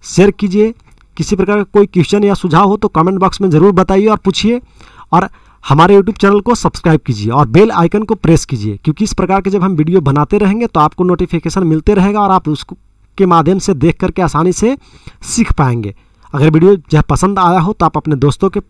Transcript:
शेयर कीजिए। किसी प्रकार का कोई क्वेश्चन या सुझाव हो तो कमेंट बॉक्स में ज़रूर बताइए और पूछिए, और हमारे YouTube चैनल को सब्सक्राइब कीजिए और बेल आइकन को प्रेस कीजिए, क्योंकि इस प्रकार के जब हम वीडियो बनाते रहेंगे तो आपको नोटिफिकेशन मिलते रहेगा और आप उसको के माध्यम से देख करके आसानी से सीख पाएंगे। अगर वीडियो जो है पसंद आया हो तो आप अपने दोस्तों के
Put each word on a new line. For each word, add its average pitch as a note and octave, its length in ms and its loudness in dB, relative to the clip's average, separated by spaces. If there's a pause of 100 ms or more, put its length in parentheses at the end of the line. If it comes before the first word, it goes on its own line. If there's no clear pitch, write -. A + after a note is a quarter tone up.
शेयर G3 280 2
कीजिए। G#3 420 -2 (440)
किसी - 180 -2
प्रकार G3 220 -2
का G3+ 60 -2 (100)
कोई G#3 120 4
क्वेश्चन G3 380 0
या G3+ 100 2
सुझाव F3+ 340 0
हो G#3 100 0
तो G#3 100 -4
कमेंट F#3 320 0
बॉक्स F#3 220 -2
में F#3+ 80 0
ज़रूर E3 220 4
बताइए F#3+ 360 2
और G#3+ 100 0
पूछिए, A3+ 440 -2 (500)
और F#3 180 0 (340)
हमारे E3+ 320 4
YouTube G3 220 2
चैनल G3+ 240 2
को A#3+ 140 -2
सब्सक्राइब D#3+ 440 -2
कीजिए G#2+ 320 -6
और C3+ 160 0
बेल F#3+ 240 2
आइकन F3 320 -2
को G#3+ 120 -4
प्रेस D#3+ 300 0
कीजिए, G#2 320 -8
क्योंकि D#3 260 -4
इस G#3+ 100 -6
प्रकार F#3+ 280 -2
के F#3+ 80 -4
जब F#3+ 140 -2
हम F#3+ 120 -2
वीडियो D#3+ 260 0
बनाते D3 360 0
रहेंगे G#3 300 0
तो E3+ 120 -4
आपको D3+ 240 -2
नोटिफिकेशन F3+ 600 -2
मिलते D#3+ 300 0
रहेगा G3+ 280 0
और G3 100 0
आप F#3 180 0
उसको - 280 -8 (400)
के G3 80 2
माध्यम F3 340 2
से G3 140 -2
देख E3 260 -2
करके F#3 220 -4
आसानी E3+ 320 -2
से A#3+ 220 -2 (500)
सीख - 280 -2
पाएंगे। A#2 400 -2 (400)
अगर D3 160 2
वीडियो E3 260 4
जो D#3 220 -2
है D3+ 40 4
पसंद F#3+ 380 -2
आया F3+ 200 2
हो F#3 140 -2
तो F3 120 -2
आप D#3+ 120 -2
अपने D3+ 200 -4
दोस्तों C#3+ 320 0
के G3+ 100 -4 (100)